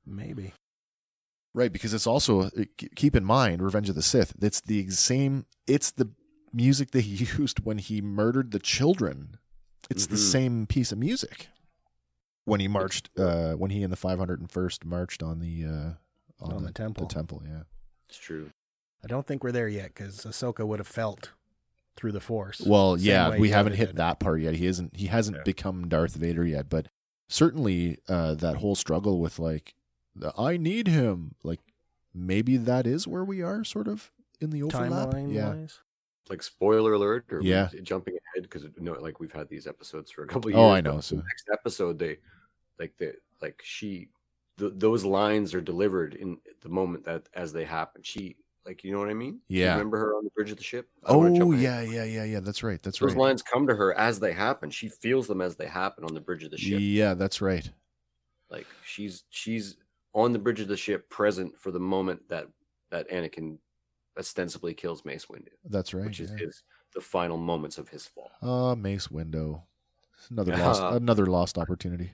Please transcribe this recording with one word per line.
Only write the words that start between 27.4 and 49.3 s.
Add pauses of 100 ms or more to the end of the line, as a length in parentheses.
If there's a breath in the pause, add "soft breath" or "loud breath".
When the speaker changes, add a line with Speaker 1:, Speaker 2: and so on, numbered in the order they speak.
Speaker 2:
uh,
that
whole
struggle
with,
like, (420)
the
"I
need
him," (100)
like, (520)
maybe
that
is
where
we
are,
sort
of, (280)
in
the
overlap.
Speaker 1:
Timeline
Speaker 2:
Yeah.
Speaker 1:
wise? (500)
Speaker 3:
Like,
spoiler
alert,
or
Speaker 2:
Yeah.
Speaker 3:
we
jumping (200)
ahead,
'cause,
you
know,
like,
we've
had
these
episodes
for
a
couple
of
Speaker 2:
Oh,
Speaker 3:
years,
Speaker 2:
I
know,
Speaker 3:
but
the
Speaker 2:
so
Speaker 3:
next
episode,
they, (580 soft breath)
like,
the, (260)
like,
she, (480)
th-,
those
lines
are
delivered
in (220)
the
moment
that,
as
they
happen.
She, (300)
like,
you
know
what
I
mean?